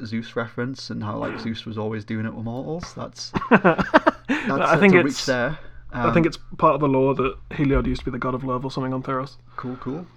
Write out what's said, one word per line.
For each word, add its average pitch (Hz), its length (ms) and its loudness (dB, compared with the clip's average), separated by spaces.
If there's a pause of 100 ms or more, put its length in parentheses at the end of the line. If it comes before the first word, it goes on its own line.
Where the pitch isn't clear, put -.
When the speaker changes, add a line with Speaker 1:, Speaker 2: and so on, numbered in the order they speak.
Speaker 1:
Zeus 113 300 -8
reference 123 520 -4
and 117 160 -6
how, 107 140 -6
like, 110 200 -6
Zeus 110 280 -6
was 107 100 -8
always 110 260 -4
doing 110 220 -4
it 110 100 -6
with 113 120 -8
mortals. 147 480 -6
That's, - 360 -10 (100)
Speaker 2:
<laughs> - 100 -6
Speaker 1:
that's, 185 340 6 (460)
Speaker 2:
I - 20 0 (240)
Speaker 1:
that's 165 240 4
Speaker 2:
think 196 140 8
Speaker 1:
a 180 60 8
Speaker 2:
it's, - 40 4
Speaker 1:
reach - 220 -2
there. 127 320 0 (340)
Speaker 2:
I - 120 -2 (100)
think 165 100 6
Speaker 1:
Um, 160 40 2
Speaker 2:
it's - 100 -6 (180)
part 160 180 6
of 143 60 -2
the 147 80 2
lore 135 260 4
that 127 220 -2 (140)
Heliod 135 360 2
used 127 140 -2
to - 60 -12
be 131 60 -2
the 123 60 -8
god 127 160 -2
of 127 80 -6
love 127 220 -2
or 131 60 -6
something 131 240 -4
on 131 80 -4
Theros. 135 340 -6 (200)
Speaker 1:
Cool, 127 200 -8
cool. 156 300 -8 (100)